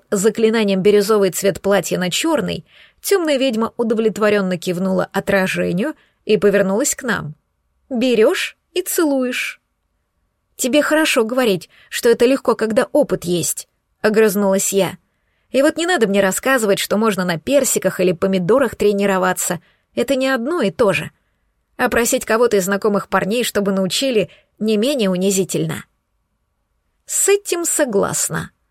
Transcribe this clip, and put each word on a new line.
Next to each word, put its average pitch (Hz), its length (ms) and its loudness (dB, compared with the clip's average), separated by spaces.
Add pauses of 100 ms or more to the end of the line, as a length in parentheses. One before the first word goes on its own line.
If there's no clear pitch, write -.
заклинанием 208 720 2
бирюзовый 202 500 4
цвет 185 300 -2
платья 196 360 0
на 180 120 -2
черный, 180 560 -2 (360)
темная 320 360 0
ведьма 226 380 0
удовлетворенно 208 840 0
кивнула 180 540 -2
отражению 190 840 -2 (280)
и 214 140 2
повернулась 202 580 2
к - 80 -12
нам. 165 320 -6 (540)
«Берешь 254 680 0 (160)
и 359 80 -4
целуешь». 269 800 -2 (960)
«Тебе 269 260 2
хорошо 302 440 2
говорить, 220 440 -2 (200)
что - 180 -2
это 233 180 4
легко, 254 300 2
когда 220 380 0
опыт 240 320 0
есть», — 170 420 -4 (340)
огрызнулась 202 680 2
я. 190 260 -2 (560)
«И 262 80 2
вот 311 160 2
не 330 80 -4
надо 285 220 0
мне 196 120 0
рассказывать, 202 600 0
что - 180 -2
можно 202 280 0
на 175 120 -2
персиках 254 600 0
или 180 120 2
помидорах 190 640 0
тренироваться. 190 840 0 (320)
Это 247 220 -2
не 262 120 0
одно 269 340 -2
и 196 100 0
то 208 220 2
же. 175 180 -6 (640)
А 254 120 0
просить 233 360 0
кого-то 226 320 2
из 180 80 2
знакомых 202 420 0
парней, 196 360 0
чтобы 202 280 -2
научили, 190 580 0 (280)
не 214 200 0
менее 233 320 0
унизительно». 180 760 -2 (1200)
«С - 240 -2
этим 359 360 0
согласна», — 190 840 -2 (200)